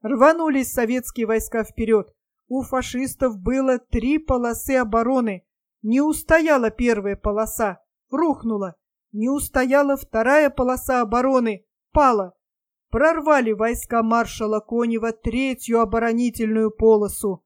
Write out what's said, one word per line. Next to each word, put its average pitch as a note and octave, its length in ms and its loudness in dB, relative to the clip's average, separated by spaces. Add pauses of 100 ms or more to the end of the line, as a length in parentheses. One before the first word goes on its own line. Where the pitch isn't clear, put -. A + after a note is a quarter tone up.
Рванулись C#4 680 2
советские A#3+ 560 -2
войска A3 360 -2
вперед. A3 520 -2 (320)
У C4 140 -4
фашистов B3+ 760 -4
было B3+ 400 0
три A#3+ 400 -2
полосы B3+ 600 -2
обороны. A3+ 680 0 (380)
Не A#3 200 2
устояла D4+ 720 2
первая G#3 440 -2
полоса — G#3 680 -4 (260)
рухнула. A3+ 680 -2 (360)
Не G#3+ 180 -2
устояла C#4 680 0
вторая C4+ 520 2
полоса B3+ 520 -2
обороны — A#3 640 0 (260)
пала. A#3 420 2 (560)
Прорвали D4 600 2
войска A3+ 520 -2
маршала A3+ 560 -2
Конева A3+ 520 -2
третью A#3 680 -2
оборонительную A3+ 920 0
полосу. G#3 760 2